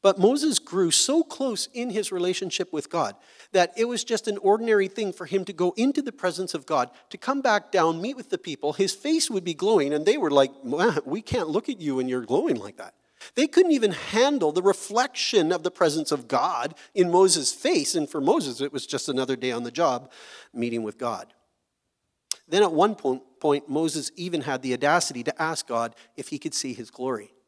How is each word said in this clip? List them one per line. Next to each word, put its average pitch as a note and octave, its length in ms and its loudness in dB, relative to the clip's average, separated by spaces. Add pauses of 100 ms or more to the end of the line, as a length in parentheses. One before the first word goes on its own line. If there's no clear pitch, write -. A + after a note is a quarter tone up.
But - 180 2
Moses C4+ 400 4
grew F3 320 -2
so D#4 320 2
close C4 500 -4
in A#3+ 180 -6
his G3 220 -4
relationship F3+ 600 -4
with D3+ 180 -6
God C3 260 -2 (360)
that F3 240 4
it A3+ 100 2
was A#3+ 180 -4
just A3 240 -4
an G3+ 100 -4
ordinary G#3 480 4
thing G3 260 -6
for F3 140 -12
him F#3+ 200 -2
to G3 60 -12
go F3+ 240 0
into C4+ 260 0
the C4 100 -6
presence F3+ 420 -4
of D3 120 -6
God, B2+ 240 0 (200)
to - 80 -16
come C#4 220 -2
back A3 320 0
down, E3 280 2
meet B3 160 -6
with - 140 -12
the F#3 80 -4
people. D3 360 -4
His G3 200 0
face D#4+ 360 0
would F#3+ 140 -4
be E3+ 100 -4
glowing, D#3 380 2
and D3+ 120 -2
they A3+ 140 2
were F3 120 0
like, C#3 340 4
"Man, D3+ 400 0
we F3+ 180 -4
can't - 260 -2
look F3 200 -2
at A3 120 -6
you C#3+ 160 -2
when B2+ 120 -2
you're B2+ 140 -2
glowing C#3 340 0
like G2+ 200 -12
that." F#2+ 180 -16 (400)
They C#4+ 120 2
couldn't F4 260 6
even A3 200 2
handle A3 600 2
the E3+ 80 0
reflection G3 920 2
of E3+ 120 0
the F3 80 -2
presence D#3 420 0
of B2+ 160 -4
God C#3 460 -2 (200)
in F3+ 160 4
Moses' F3+ 420 4
face. - 420 -2
And D3+ 160 -2
for D#3 100 -6
Moses, C#3 400 0
it C#3 140 -4
was C3+ 120 -8
just - 220 -6
another C3 280 -2
day B2 160 -4
on A#2+ 100 -4
the A#2+ 80 -8
job C3+ 400 -2 (420)
meeting A#2 300 -4
with G#2+ 160 -10
God. A2 340 -8 (1120)
Then F#3 160 4
at F3 100 4
one G3 220 4
point, C3 280 -2 (180)
point, D3 300 0
Moses D3+ 460 -2
even F3 260 -4
had C3 180 -4
the B2+ 140 -2
audacity C#3+ 500 0
to D3 180 -4
ask D#3+ 240 -4
God A#2 280 -4 (200)
if - 140 -12
he D3 100 -8
could - 140 -8
see B2+ 220 -6
his A2+ 160 -14
glory. B2 420 -6 (160)